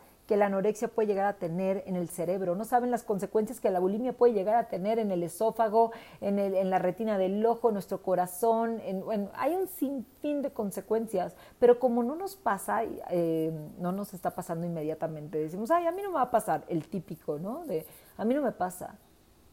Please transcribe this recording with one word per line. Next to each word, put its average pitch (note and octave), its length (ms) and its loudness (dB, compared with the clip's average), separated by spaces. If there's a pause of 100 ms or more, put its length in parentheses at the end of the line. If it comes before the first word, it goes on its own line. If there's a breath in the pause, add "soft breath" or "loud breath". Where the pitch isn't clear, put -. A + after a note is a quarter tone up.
(260 loud breath)
que G#3+ 100 4
la G3+ 80 6
anorexia G3+ 440 2
puede A3 200 0
llegar G3 160 2
a G3+ 140 0
tener F#3+ 480 -2
en F#3 100 -4
el E3+ 140 -2
cerebro, F3+ 440 -2
no A3 120 -4
saben B3 240 2
las A#3 120 0
consecuencias G#3+ 580 -2
que G#3+ 100 2
la F3+ 100 2
bulimia G#3+ 320 0
puede A#3+ 220 6
llegar G#3 220 2
a A#3 120 2
tener G3+ 300 -2
en G#3 120 0
el F3 120 0
esófago, A3 680 2 (280 loud breath)
en G3+ 180 0
el, G3 160 0
en F#3+ 140 2
la F#3 100 2
retina F#3+ 380 0
del F#3+ 300 2
ojo, A#3 220 4
en A3 40 6
nuestro F#3+ 300 -4
corazón, A3+ 800 2
en, F#3 300 -6
en, G3+ 220 -2
hay D4+ 220 0
un F#4 140 0
sinfín C#4 760 -4
de C4+ 100 -4
consecuencias, G3+ 840 -2 (240 loud breath)
pero A#3+ 200 8
como A#3+ 240 2
no B3 120 -2
nos F#4+ 220 -8
pasa, G3+ 480 -2
eh, D#3+ 920 -2
no F3 120 -2
nos G3 220 -6
está G3 220 -4
pasando E3+ 320 -6
inmediatamente, D#3 720 -4
decimos, F3 320 -4
"Ay, E4+ 160 4
a E4 60 2
mí F#4+ 100 -6
no G4+ 80 -6
me E4+ 60 -4
va C4+ 60 2
a B3 80 0
pasar", F#3 380 0
el E3 200 -2
típico, D#3+ 500 -8
¿no? A#3+ 260 -8
De, E3 220 -4 (320 loud breath)
"A G3 80 -2
mí B3 80 2
no D4 80 0
me A3+ 100 0
pasa", - 460 -6 (540)